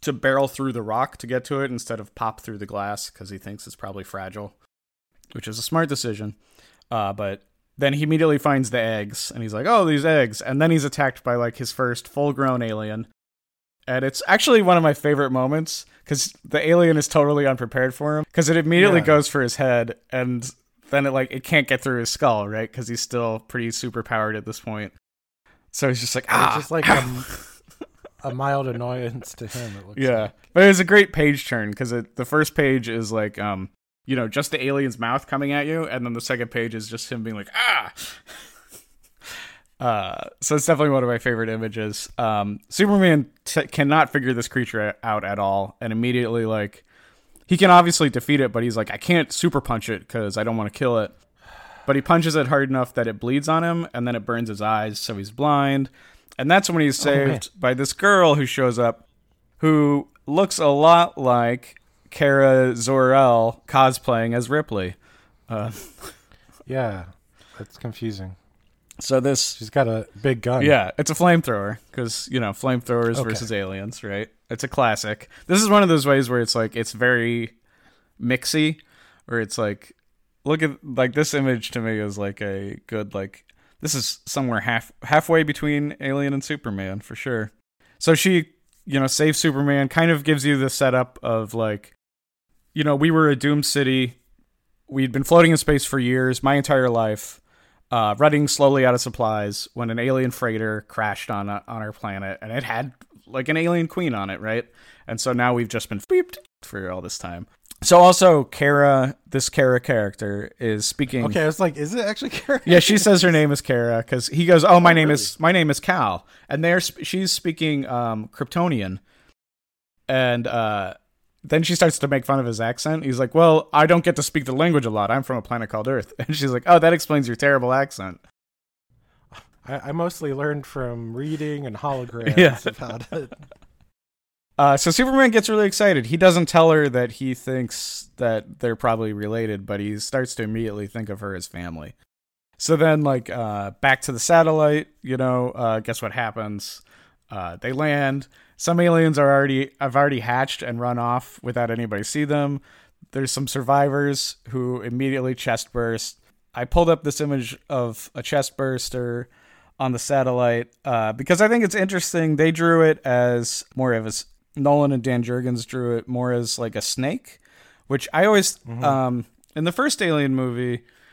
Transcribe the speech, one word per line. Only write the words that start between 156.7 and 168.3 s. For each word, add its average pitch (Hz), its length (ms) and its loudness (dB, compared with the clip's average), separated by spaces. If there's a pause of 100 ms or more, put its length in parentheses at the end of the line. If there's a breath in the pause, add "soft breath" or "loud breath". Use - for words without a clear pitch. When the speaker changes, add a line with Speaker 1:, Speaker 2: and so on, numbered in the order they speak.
Speaker 1:
up 160 160 2
this 147 160 -4
image 131 380 -6 (100)
of 123 460 -6
a 123 80 -12
chest - 340 -2
burster 123 720 -6 (500 soft breath)
on 131 140 -2
the 120 60 -4
satellite, 123 720 0 (140)
uh, 113 260 0
because 151 300 0
I 214 60 6
think 233 140 2
it's 196 120 0
interesting. 180 640 0
They 160 160 4
drew 165 280 4
it 156 240 4
as 123 580 0 (120)
more 131 180 -2
of 110 140 -2
a - 20 -8
s-, - 160 -8 (340)
Nolan 143 320 2
and 131 120 -2
Dan 123 200 0
Jurgens 123 440 -4
drew 120 320 -4
it - 100 -10
more 123 240 -4
as, 120 260 -4
like, 117 160 -6
a 107 60 -6
snake, - 600 -6 (480 soft breath)
which 139 260 -4
I 165 100 4
always, 208 360 2